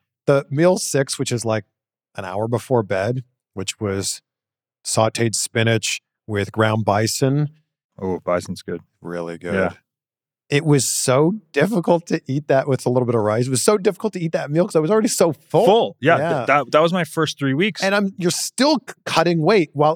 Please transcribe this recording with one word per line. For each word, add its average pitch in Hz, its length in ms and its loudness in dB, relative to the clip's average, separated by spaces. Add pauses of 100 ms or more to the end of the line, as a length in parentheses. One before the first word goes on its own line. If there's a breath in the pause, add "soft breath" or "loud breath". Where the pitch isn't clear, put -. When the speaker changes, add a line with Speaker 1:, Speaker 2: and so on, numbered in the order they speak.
(260)
Speaker 1:
The 139 240 2
meal 170 300 2
six, - 400 -4
which 135 120 -6
is, 113 140 -4
like, 110 200 -2 (500)
an 101 100 -10
hour 98 220 -4
before 120 360 0
bed, 101 400 -4 (320)
which 95 240 -10
was 98 420 -4 (640)
sauteed 110 500 0
spinach - 640 0 (260)
with 101 240 -4
ground 110 340 0
bison. 131 640 0 (500)
Speaker 2:
Oh, 92 200 -4
bison's 87 420 -4
good. 87 200 -10 (200)
Speaker 1:
Really 85 360 -8
good. 85 160 -8
Speaker 2:
Yeah. 92 200 0 (760)
Speaker 1:
It 143 160 0
was 147 220 2
so 151 480 2 (160)
difficult 170 560 0
to 165 180 -4
eat 139 220 -4
that 135 200 2
with 131 200 -2
a - 20 0
little 123 160 0
bit 117 80 0
of 113 80 2
rice. 107 240 0
It 135 60 -6
was 123 100 0
so 214 160 2
difficult 202 360 -2
to 185 60 -8
eat 165 120 -4
that 143 180 -4
meal 165 160 2
'cause 202 100 -2
I 165 40 2
was 156 100 2
already 220 180 2
so 170 240 2
full. - 340 0
Speaker 2:
Full. 196 360 4
Yeah, 147 160 6
Speaker 1:
Yeah. 160 200 0
Speaker 2:
th-, 117 100 -4
that, 143 240 2
that 151 100 6
was 170 100 4
my 180 120 0
first 156 340 -4
three 135 160 -2
weeks. 180 300 -2
Speaker 1:
And 196 100 0
I'm, 196 240 0
you're 175 140 0
still - 560 0
c-, - 80 -18 (100)
cutting 165 380 0
weight 180 300 2
while 151 220 2